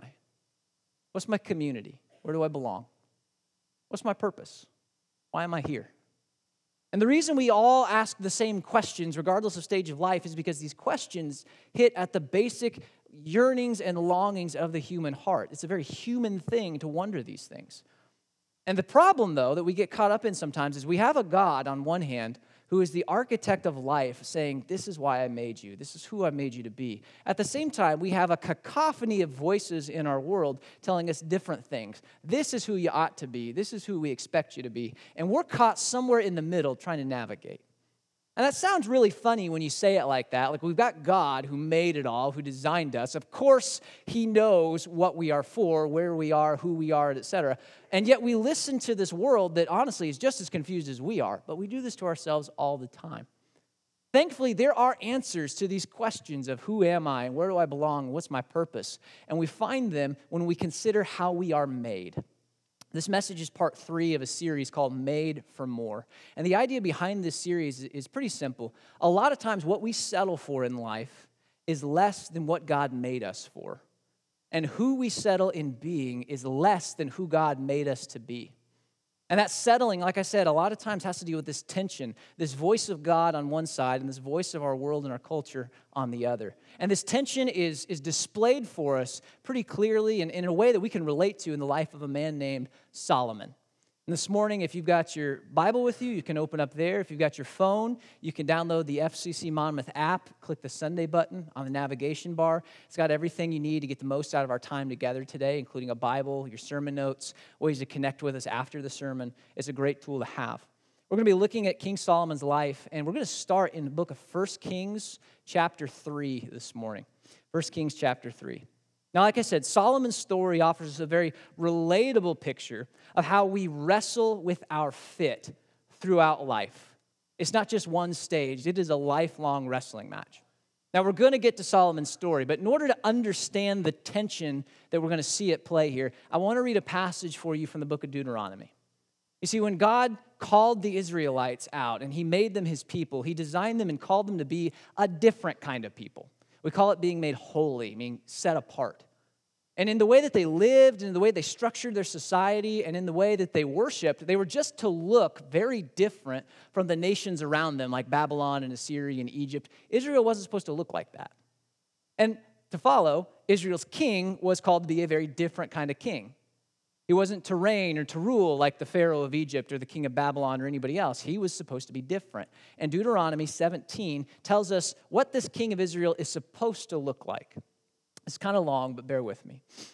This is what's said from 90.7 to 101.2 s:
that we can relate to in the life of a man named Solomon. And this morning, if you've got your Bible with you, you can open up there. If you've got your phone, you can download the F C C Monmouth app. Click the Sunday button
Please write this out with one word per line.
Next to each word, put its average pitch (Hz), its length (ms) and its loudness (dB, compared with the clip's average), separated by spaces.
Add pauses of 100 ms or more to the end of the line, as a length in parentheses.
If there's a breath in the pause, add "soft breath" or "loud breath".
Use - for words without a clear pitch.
that 208 60 2
we 214 100 -2
can 180 140 -2
relate 160 360 2
to 160 140 -6
in 147 60 -4
the 139 60 -2
life 151 300 0
of 147 80 -12
a 147 40 -8
man 147 300 -4
named 135 320 -4 (220 soft breath)
Solomon. 120 640 -2 (520)
And 165 60 -4
this - 160 -4
morning, 208 320 2
if 165 140 -4
you've 170 100 -8
got 170 300 2
your 143 260 -4 (100)
Bible 190 300 2
with 240 180 0
you, 247 120 -4
you 185 100 -4
can 156 160 -6
open 156 220 -4
up 143 160 -4
there. 175 240 0
If 185 100 -6
you've 151 100 -10
got 151 200 0
your 135 60 -8
phone, 214 520 0 (240 loud breath)
you 160 100 -4
can 156 140 -6
download 165 400 0
the 143 160 -2
F 160 140 -2
C - 160 -8
C 170 180 -8
Monmouth 151 460 -2
app. 160 340 -2 (120)
Click - 200 -8
the 135 80 -12
Sunday 165 380 -4
button 170 480 0